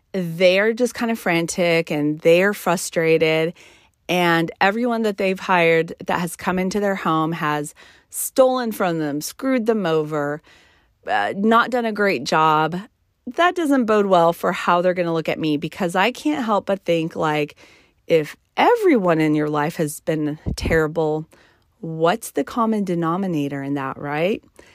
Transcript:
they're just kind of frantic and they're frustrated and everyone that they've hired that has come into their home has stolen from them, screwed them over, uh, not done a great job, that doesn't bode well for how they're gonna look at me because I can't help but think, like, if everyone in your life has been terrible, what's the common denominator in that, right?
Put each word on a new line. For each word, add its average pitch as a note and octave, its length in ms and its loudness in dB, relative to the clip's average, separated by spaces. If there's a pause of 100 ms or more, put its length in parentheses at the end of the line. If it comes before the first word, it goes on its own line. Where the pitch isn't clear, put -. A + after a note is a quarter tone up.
(100)
they're F#3 640 2
just A#3+ 200 0
kind A#3 200 -2
of A3+ 60 -4
frantic E3+ 720 0
and D3+ 260 -2
they're F3 340 6
frustrated E3 1000 0 (540)
and E3+ 420 2 (100)
everyone A3+ 420 0
that G#3 140 -2
they've F#3+ 220 -2
hired E3 560 2 (120)
that G3 120 0
has F3 160 -4
come F#3 240 -4
into F#3+ 220 -2
their G3 160 0
home D#3+ 340 -2
has D3+ 420 -4 (380)
stolen B3+ 600 0
from F3 260 -2
them, D3+ 220 -4
screwed B3+ 460 -4
them G#3+ 200 0
over, D3+ 560 -2 (640)
uh, G#2+ 300 -2
not A3+ 340 2
done A#3+ 140 -2
a A3 80 -4
great G3 320 -2
job, D#3 500 2 (640)
that F4 180 2
doesn't C#4+ 300 0
bode G#3+ 220 2
well E3+ 260 4
for F3+ 180 -2
how F3+ 320 0
they're F3+ 120 2
gonna E3+ 200 -2
look D#3+ 140 -4
at D#3+ 100 -2
me D#3 180 -2
because E3+ 380 -4
I F#3+ 160 2
can't D4+ 340 -4
help G3+ 220 -2
but G3 180 -4
think, E3 300 -2
like, D3+ 400 -2 (540)
if D#3+ 260 2 (220)
everyone C#4 640 4
in D3+ 160 2
your D3+ 120 -2
life D3+ 280 -2
has D3+ 240 -4
been D3+ 400 -4 (160)
terrible, D#3 720 -2 (500)
what's E3 540 -2
the C#4 100 -2
common A3 400 -2
denominator E3+ 800 -2
in C#3 120 -4
that, C3+ 240 -6
right? D#3 440 -4 (320)